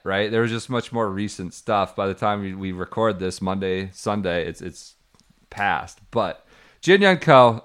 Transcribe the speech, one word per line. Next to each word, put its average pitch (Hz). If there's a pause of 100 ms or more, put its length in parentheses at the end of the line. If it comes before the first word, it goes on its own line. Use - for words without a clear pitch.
right? 98
There 113
was 117
just 113
much 120
more 113
recent 98
stuff. 101
By 98
the 98
time 104
we, 95
we 95
record 95
this 92
Monday, 95
Sunday, 95
it's, 80
it's - (560)
past. 92 (100)
But 98 (360)
Jin 190
Young 190
Ko, 123